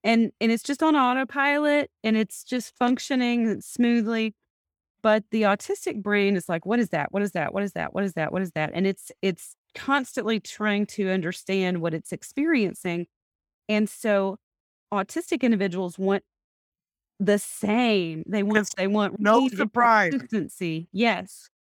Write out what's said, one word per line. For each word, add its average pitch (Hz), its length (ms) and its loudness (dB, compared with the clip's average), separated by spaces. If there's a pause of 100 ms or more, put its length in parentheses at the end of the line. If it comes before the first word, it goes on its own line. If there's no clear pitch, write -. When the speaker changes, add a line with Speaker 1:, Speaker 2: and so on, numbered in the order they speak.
Speaker 1:
And, 226 380 4
and 226 100 2
it's 226 120 0
just 285 200 -4
on 320 140 4
autopilot 285 920 2 (120)
and 220 140 2
it's - 280 -2
just - 320 -6
functioning 240 840 0
smoothly. 226 720 0 (680)
But 214 280 4
the 220 120 2
autistic 208 600 0
brain 202 340 2
is 175 120 -4
like, 170 180 -4
"What 220 140 0
is 220 100 0
that? 151 220 -2
What 196 100 -2
is 202 80 -2
that? 160 240 -4
What 196 80 -2
is 202 100 -4
that? - 220 -6
What 196 100 -2
is 190 100 -4
that? 156 180 -2
What 185 100 -2
is 180 100 -6
that?" 156 220 -2
And 190 120 0
it's, - 240 -4 (120)
it's - 340 -4 (180)
constantly 240 680 -2
trying 208 460 -2
to 190 240 -2
understand 185 720 -2
what 165 140 -2
it's - 180 -10
experiencing, 190 960 -2 (600)
and 214 220 2
so, 196 480 0 (540)
autistic 226 500 -2
individuals 190 560 0
want 190 260 0 (960)
the 208 180 4
same, 202 880 0
they 202 160 -2
want, 208 240 2
Speaker 2:
Cons-, - 100 -8
Speaker 1:
they 190 100 -2
want 202 320 0
Speaker 2:
no 220 300 4
Speaker 1:
repeated 214 100 -4
Speaker 2:
surprise. 220 540 4
Speaker 1:
consistency, 175 800 -6
yes. 190 580 -2 (140)